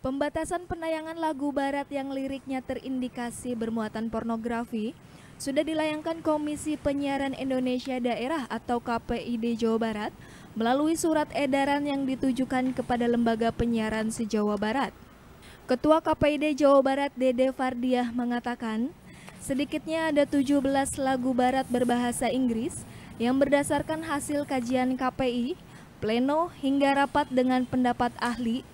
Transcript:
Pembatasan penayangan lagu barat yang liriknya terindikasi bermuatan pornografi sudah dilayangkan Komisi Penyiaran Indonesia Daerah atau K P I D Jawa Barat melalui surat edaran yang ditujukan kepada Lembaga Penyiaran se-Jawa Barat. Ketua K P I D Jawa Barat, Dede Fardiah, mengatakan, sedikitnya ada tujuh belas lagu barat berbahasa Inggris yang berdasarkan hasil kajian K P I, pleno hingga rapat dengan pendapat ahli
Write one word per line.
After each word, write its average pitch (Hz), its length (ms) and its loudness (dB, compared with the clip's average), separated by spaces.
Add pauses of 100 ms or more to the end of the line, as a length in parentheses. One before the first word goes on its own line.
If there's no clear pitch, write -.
Pembatasan 302 640 -2
penayangan 320 480 -4
lagu 294 400 -2
barat 277 320 -2
yang 277 240 -6
liriknya 269 480 -6
terindikasi 247 960 -6
bermuatan 220 560 -4
pornografi 226 880 -4 (400)
sudah 277 240 0
dilayangkan 311 640 -2
Komisi 302 480 -2
Penyiaran 277 640 -2
Indonesia 254 640 -2
Daerah 247 480 -2
atau 233 320 -2
K 233 160 -2
P 233 240 -4
I 240 160 -4
D 233 160 0
Jawa 226 240 2
Barat 220 340 -2 (460)
melalui 285 400 2
surat 311 320 2
edaran 285 560 2
yang 277 160 -2
ditujukan 254 720 0
kepada 240 320 0
Lembaga 226 480 2
Penyiaran 220 560 0
se-Jawa 208 480 0
Barat. 226 320 -2 (800)
Ketua 311 320 4
K 320 160 0
P - 40 2 (120)
I - 20 0 (140)
D 269 80 0
Jawa 277 240 8
Barat, 269 320 0
Dede 254 400 2
Fardiah, 247 560 0
mengatakan, 240 800 -2 (480)
sedikitnya 311 720 -2
ada 285 160 4
tujuh 285 320 2
belas 277 400 0
lagu 262 320 0
barat 254 400 2
berbahasa 247 560 0
Inggris 240 480 0 (480)
yang 254 160 2
berdasarkan 285 640 2
hasil 294 480 -4
kajian 254 480 0
K 254 160 -2
P - 60 -8 (100)
I, 240 160 -2 (560)
pleno 269 560 2
hingga 277 480 4
rapat 294 240 0
dengan 254 400 4
pendapat 240 480 2
ahli 233 560 -2